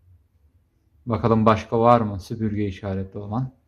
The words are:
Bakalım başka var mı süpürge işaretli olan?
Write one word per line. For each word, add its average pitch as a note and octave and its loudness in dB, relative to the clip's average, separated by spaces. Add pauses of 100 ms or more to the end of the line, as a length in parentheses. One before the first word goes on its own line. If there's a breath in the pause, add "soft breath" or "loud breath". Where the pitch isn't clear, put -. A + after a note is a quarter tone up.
(1080)
Bakalım A2+ 2
başka A2+ 2
var A#2 6
mı G2+ -4
süpürge G#2+ -4
işaretli G2 -8
olan? G#2+ -6 (160)